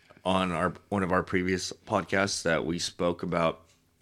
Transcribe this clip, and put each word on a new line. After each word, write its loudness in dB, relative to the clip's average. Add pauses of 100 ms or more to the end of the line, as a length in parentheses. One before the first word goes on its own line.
(220)
on 2
our, 0 (160)
one 2
of 0
our 4
previous -2 (140)
podcasts 0
that 2
we -2
spoke -2
about 0 (380)